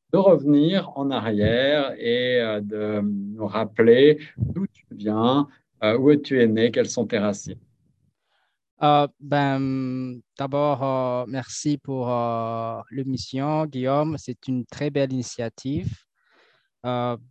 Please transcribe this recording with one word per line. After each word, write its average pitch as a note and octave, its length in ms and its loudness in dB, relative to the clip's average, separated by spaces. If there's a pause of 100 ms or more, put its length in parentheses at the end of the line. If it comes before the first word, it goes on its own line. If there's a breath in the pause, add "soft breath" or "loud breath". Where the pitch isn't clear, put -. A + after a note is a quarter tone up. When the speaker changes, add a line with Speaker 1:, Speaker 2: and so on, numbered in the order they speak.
(120)
Speaker 1:
de E3+ 60 4
revenir E3+ 760 4
en C#3 160 -4
arrière A#2+ 880 2
et, B2 420 0
euh, A2 200 -2
de G#2+ 420 -4
nous G#2 460 -4
rappeler A#2 720 6 (160 loud breath)
d'où - 320 -4
tu - 240 -20
viens, A#2 560 0 (340 soft breath)
euh, A2 160 0
où C#3+ 160 6
tu C#3 260 0
es A#2 60 6
né, A2 240 2
quelles A#2 180 0
sont A#2 180 -4
tes A2 120 -2
racines. G2+ 400 -4 (1200)
Speaker 2:
Euh, D3 240 4 (140)
ben, C3+ 1000 -2 (180)
d'abord, C#3+ 460 -2
euh, B2+ 460 -2
merci C3+ 500 -6
pour, C3 320 -6
euh, A#2 720 -4 (100)
l'émission, C3+ 720 -4
Guillaume. C#3+ 540 0
C'est - 300 -12
une B2+ 180 -4
très D3 240 -6
belle C#3 220 0
initiative. C3 880 -6 (840)
Euh, B2 320 -2 (140)